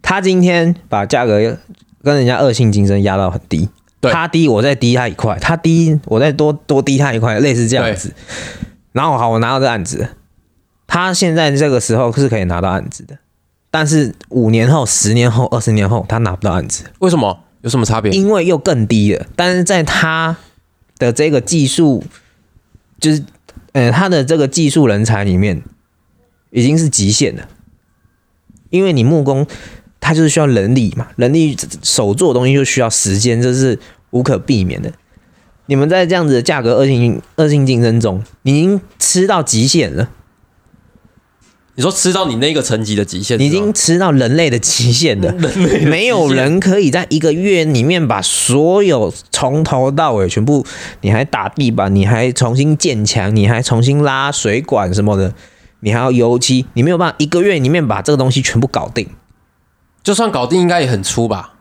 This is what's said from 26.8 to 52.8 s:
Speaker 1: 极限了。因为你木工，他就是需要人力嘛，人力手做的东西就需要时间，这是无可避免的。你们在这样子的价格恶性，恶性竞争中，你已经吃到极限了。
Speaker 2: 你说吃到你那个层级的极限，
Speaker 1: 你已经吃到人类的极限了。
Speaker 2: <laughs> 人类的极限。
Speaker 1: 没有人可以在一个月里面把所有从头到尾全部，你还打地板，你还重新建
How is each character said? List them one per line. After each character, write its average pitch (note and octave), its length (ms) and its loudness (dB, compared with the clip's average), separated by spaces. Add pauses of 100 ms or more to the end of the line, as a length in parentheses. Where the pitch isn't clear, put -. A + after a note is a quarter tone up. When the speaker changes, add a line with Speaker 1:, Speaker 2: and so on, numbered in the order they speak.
Speaker 1:
极 G#2 220 0
限 A#2 240 -2
了。 - 120 -16 (1200)
因 F#3 120 2
为 F#3 100 2
你 B2 100 2
木 D3 200 4
工， C3+ 220 0 (540)
他 D#3 140 -2
就 D#3+ 100 2
是 D3+ 60 4
需 D#3+ 100 0
要 D3+ 60 2
人 A2+ 280 2
力 A2+ 220 0
嘛， - 220 -6
人 B2 160 2
力 D#3 240 2 (260)
手 G#2 300 0
做 D3 200 2
的 B2 60 2
东 B2+ 80 0
西 C3+ 60 4
就 C#3 100 2
需 - 160 -2
要 A2+ 100 2
时 G2 280 -2
间， A#2 240 0
这 B2 120 2
是 C3 240 0 (340)
无 B2 120 -2
可 C3 160 0
避 A2 240 0
免 F2+ 180 -4
的。 - 100 -10 (760)
你 C#3 100 -2
们 C#3+ 140 2
在 F#3 160 2
这 F3+ 100 0
样 F3 100 0
子 C3+ 100 2
的 A#2+ 60 0
价 D3 200 -2
格 A#2 160 2
恶 C3+ 80 4
性， A#2+ 360 0 (140)
恶 D#3 140 2
性 C#3+ 160 2
竞 B2 160 2
争 A#2 180 2
中， G#2 240 -2 (200)
你 C#3 140 2
已 D#3 40 2
经 F#3+ 180 2 (180)
吃 F#3 300 0
到 F3+ 160 0
极 A#2 240 0
限 C3 260 0
了。 G2 160 -4 (1700)
Speaker 2:
你 B2+ 60 -6
说 E3 80 0
吃 F#3 220 -2
到 F#3 160 -2
你 A#2+ 100 -4
那 D3 160 0
个 D3 80 -2
层 A2 220 -4
级 G#2 100 -4
的 G2+ 120 0
极 F#2+ 180 -8
限， A#2 160 -2
Speaker 1:
你 C#3+ 80 2
已 - 20 2
经 G#3 240 0
吃 E3+ 240 0
到 F#3 140 2
人 C3 240 2
类 E3 140 2
的 A#2+ 100 0
极 A#2+ 320 0
限 C3+ 300 0
了。 F3 100 0
Speaker 2:
<laughs> - 60 -6
人 E3+ 40 -4
类 D3 80 0
的 - 40 -6
极 F#3 260 2
限。 D#3 80 2
Speaker 1:
没 E3+ 200 0
有 F#3+ 260 2
人 C#3 260 2
可 F#3+ 200 2
以 D#3 120 2
在 E3+ 180 -2
一 D3+ 100 0
个 D#3 120 2
月 F3+ 320 0
里 C3+ 200 0
面 E3 220 0
把 G#2+ 160 -2
所 D#3+ 640 0
有 A#2+ 300 0 (180)
从 C#3+ 320 -2
头 C3+ 260 0
到 C#3+ 240 0
尾 G2 140 0
全 G#2+ 160 -2
部， C#3+ 220 0 (360)
你 G2 80 -2
还 A2 140 2
打 G#2 240 -6
地 C3 240 -2
板， G2 240 0
你 G2+ 100 4
还 A#2 280 2
重 B2 220 0
新 D3 220 2
建 A2+ 280 -2